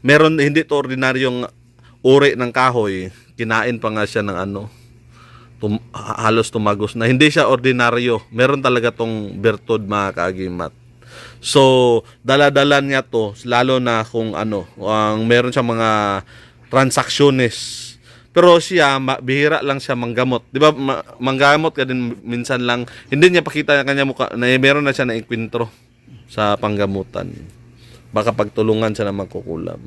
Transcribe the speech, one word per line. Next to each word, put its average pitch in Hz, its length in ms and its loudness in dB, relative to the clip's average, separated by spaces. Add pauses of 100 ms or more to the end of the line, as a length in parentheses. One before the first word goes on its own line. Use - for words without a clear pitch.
meron, 156 340 4
hindi 147 260 2
to 151 140 -2
ordinaryong 131 720 -2 (540)
uri 139 340 6
ng 120 160 -4
kahoy. 107 560 0 (240)
Kinain 113 480 -2
pa 110 100 -4
nga 107 140 -2
siya 107 180 -4
ng 101 160 -6
ano, 98 300 -8 (880)
tum-, 107 240 -4 (100)
ha-, 110 380 -4
halos 113 200 2
tumagos 104 440 -2
na. 113 160 -2
Hindi 131 180 4
siya 147 220 2
ordinaryo. 123 800 0
Meron 131 320 0
talaga 123 320 0
tong 110 420 -6
bertod, 107 480 -2
mga 98 320 -4
kaagimat. 90 580 -6 (640)
So, - 220 2 (600)
dala-dala 143 600 2
niya 139 220 -2
to, 110 400 -4
lalo 127 340 0
na 120 260 0
kung 113 300 -4
ano, 101 300 -4 (160)
ang 107 480 -2
meron 120 240 4
siyang 120 180 -2
mga 107 540 0 (460)
transaksyonez. 131 880 2 (760)
Pero 175 280 6
siya, 151 380 0
ma-, 131 220 -4
bihira 143 420 0
lang 139 160 -4
siya 135 160 -8
manggamot. 120 540 -2
Di - 100 -10
ba, 151 140 6
ma-, 135 340 -4 (120)
manggamot 143 540 2
ka 135 140 -4
din 123 360 -4
minsan 120 420 -4
lang. 120 180 -2 (260)
Hindi 147 220 4
niya 175 140 4
pakita 147 340 0
ang 135 80 0
kanya 139 200 0
mukha 131 280 -4
na 120 200 0
meron 135 300 4
na 139 80 0
siya 131 140 -2
na 120 100 -4
enkwentro 113 540 -6 (580)
sa 104 300 0
panggamutan. 98 720 -4 (800)
Baka 107 240 -2
pagtulungan 110 600 -2
siya 104 120 -6
na 98 100 -4
magkukulam. 85 720 -10